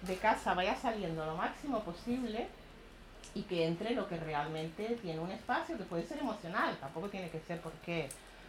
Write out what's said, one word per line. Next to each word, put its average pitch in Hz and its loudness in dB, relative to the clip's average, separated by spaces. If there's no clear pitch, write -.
de 185 0
casa 214 6
vaya 190 6
saliendo 190 0
lo 160 0
máximo 247 2
posible 240 0
y 208 0
que 170 4
entre 170 2
lo 214 0
que 170 -2
realmente 160 0
tiene 160 -2
un 175 -2
espacio, 302 0
que 185 -4
puede 170 0
ser 302 -4
emocional, 220 0
tampoco 160 -4
tiene 190 -4
que 160 -4
ser 165 -4
porque 160 -2